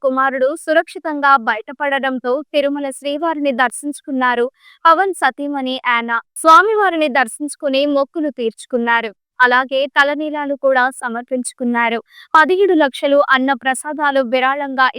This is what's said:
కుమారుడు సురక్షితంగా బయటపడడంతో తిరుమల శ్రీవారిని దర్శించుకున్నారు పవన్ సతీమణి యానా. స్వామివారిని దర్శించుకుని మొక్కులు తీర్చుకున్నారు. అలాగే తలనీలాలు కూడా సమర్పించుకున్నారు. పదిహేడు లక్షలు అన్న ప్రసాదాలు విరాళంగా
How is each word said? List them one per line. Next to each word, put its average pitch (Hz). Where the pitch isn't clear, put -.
కుమారుడు 262
సురక్షితంగా 311
బయటపడడంతో 262
తిరుమల 285
శ్రీవారిని 294
దర్శించుకున్నారు 254
పవన్ 349
సతీమణి 277
యానా. 233
స్వామివారిని 349
దర్శించుకుని 269
మొక్కులు 294
తీర్చుకున్నారు. 233
అలాగే 254
తలనీలాలు 285
కూడా 262
సమర్పించుకున్నారు. 240
పదిహేడు 370
లక్షలు 285
అన్న 262
ప్రసాదాలు 277
విరాళంగా 269